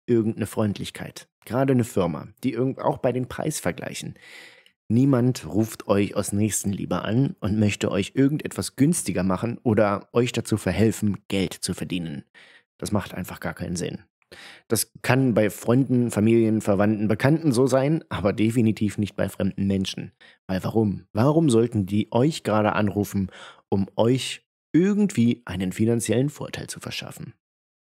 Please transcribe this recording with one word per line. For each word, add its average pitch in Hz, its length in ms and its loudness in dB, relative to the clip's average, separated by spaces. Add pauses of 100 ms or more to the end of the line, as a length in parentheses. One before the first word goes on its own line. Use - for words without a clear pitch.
irgendeine 110 380 0
Freundlichkeit. - 800 -6 (180)
Gerade 135 280 0
eine 120 100 4
Firma, 85 440 -4 (160)
die 127 80 -2
irgend-, 127 280 -4
auch - 200 -2
bei 123 120 0
den 123 160 -4
Preisvergleichen, - 880 -6 (720)
niemand 123 580 2
ruft 104 420 -2
euch 101 280 2
aus 101 180 -4
Nächstenliebe 101 720 -2
an 127 360 0
und 107 200 -2
möchte 104 320 0
euch - 240 -2
irgendetwas 139 600 -2
günstiger 131 460 0
machen 95 400 -2
oder 104 520 2
euch 120 180 2
dazu 110 260 -2
verhelfen, 101 720 0
Geld 95 260 -2
zu - 220 -6
verdienen. 82 500 -8 (540)
Das 92 120 -8
macht 101 220 -2
einfach - 260 -10
gar - 140 -6
keinen - 220 -8
Sinn. - 240 -6 (680)
Das - 240 -2 (120)
kann 127 320 4
bei 107 160 4
Freunden, 123 580 2
Familien, 110 520 4
Verwandten, 104 460 2
Bekannten 143 440 2
so 127 160 2
sein, 135 420 2
aber 92 240 0
definitiv 110 640 0
nicht 101 180 -4
bei 98 140 -2
fremden 98 380 -2
Menschen. 95 440 -4 (360)
Weil 92 160 -4
warum? 101 500 0
Warum 147 380 4
sollten 113 340 2
die 104 260 -2
euch 139 320 0
gerade 107 300 2
anrufen, 98 580 -2 (380)
um 98 260 0
euch 127 480 0 (280)
irgendwie 180 760 2
einen 92 260 -4
finanziellen 113 580 0
Vorteil - 380 -12
zu - 120 -12
verschaffen? - 540 -12 (640)